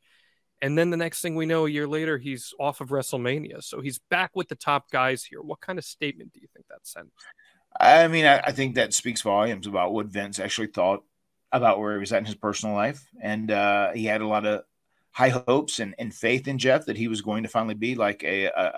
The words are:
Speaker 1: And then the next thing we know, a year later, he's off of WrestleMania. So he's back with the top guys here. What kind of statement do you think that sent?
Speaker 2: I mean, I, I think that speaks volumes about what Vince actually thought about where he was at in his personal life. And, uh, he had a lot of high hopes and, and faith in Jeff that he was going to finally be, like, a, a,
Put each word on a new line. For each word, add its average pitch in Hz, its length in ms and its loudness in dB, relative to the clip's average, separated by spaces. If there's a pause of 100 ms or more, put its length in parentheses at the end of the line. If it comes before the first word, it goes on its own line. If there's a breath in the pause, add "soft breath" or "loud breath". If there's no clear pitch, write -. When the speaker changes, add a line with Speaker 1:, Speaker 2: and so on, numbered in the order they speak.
(600)
Speaker 1:
And 143 160 0
then 170 140 4
the 170 60 0
next 165 240 -4
thing 165 140 -4
we 160 100 -2
know, 160 200 2
a 151 40 0
year 147 180 -2
later, 156 300 -2
he's 127 400 -10
off 143 240 -4
of 127 80 -10
WrestleMania. 131 760 -4
So - 180 -12
he's 131 160 -8
back 180 380 -2
with 180 120 -4
the 156 80 -10
top - 360 -2
guys 131 340 0
here. - 160 -16
What 151 180 -12
kind 185 180 -8
of 160 60 -8
statement - 500 -10
do - 60 -20
you - 140 -20
think - 160 -20
that - 180 -20
sent? 82 220 -16 (720 soft breath)
Speaker 2:
I 165 280 10
mean, 160 180 2
I, 143 140 8
I - 120 -2
think 135 240 -2
that 113 180 2
speaks - 280 -4
volumes 104 460 0
about 95 240 0
what 107 140 -2
Vince 101 340 -6
actually 104 280 -4
thought 98 360 0 (480)
about 113 280 4
where 104 140 -2
he 104 60 -4
was 101 140 -4
at 101 60 2
in 110 60 -2
his 107 100 -8
personal 104 400 -4
life. 120 300 -2 (140)
And, 110 320 -4
uh, 101 400 2
he 110 140 -4
had 107 160 0
a 110 60 -4
lot 107 180 0
of 104 180 0 (480)
high 131 180 2
hopes 127 500 0
and, 117 200 -6
and 113 140 -8
faith 127 340 0
in 135 120 -2
Jeff 127 260 2
that 107 120 -4
he 117 120 -2
was 107 120 -4
going 107 220 -4
to 110 60 -8
finally 113 260 -2
be, 113 200 -4
like, 104 280 -2
a, 95 220 0
a, 90 320 0